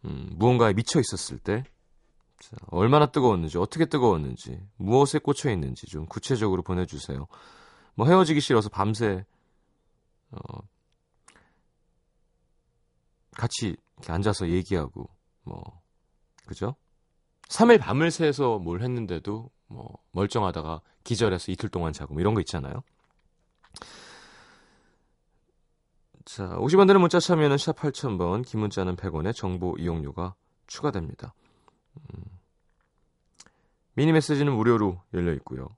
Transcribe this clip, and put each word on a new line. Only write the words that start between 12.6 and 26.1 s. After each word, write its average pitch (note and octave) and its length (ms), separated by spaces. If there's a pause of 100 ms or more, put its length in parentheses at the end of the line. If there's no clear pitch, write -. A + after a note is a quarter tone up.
같이 - 440 (200)
이렇게 - 160
앉아서 G2 380
얘기하고, F2 580 (340)
뭐, - 400 (640)
그죠? - 300 (720)
삼 A#3 220
일 A3+ 80
밤을 D3+ 320
새서 C#3 480
뭘 F2 240
했는데도 A2+ 680 (180)
뭐, - 300 (140)
멀쩡하다가 F2 720 (220)
기절해서 G2 460
이틀 F#2 200
동안 E2 220
자고, C#2+ 200
뭐, D2+ 80
이런 G#2 140
거 G#2 60
있잖아요. D2 420 (3500)